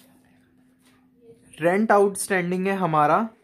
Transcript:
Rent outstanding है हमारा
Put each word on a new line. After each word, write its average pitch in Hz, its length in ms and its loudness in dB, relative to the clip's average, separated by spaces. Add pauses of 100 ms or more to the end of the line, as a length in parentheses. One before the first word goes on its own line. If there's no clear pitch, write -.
(1600)
Rent 196 320 2
outstanding 190 760 0
है 196 100 -2
हमारा 165 520 0 (160)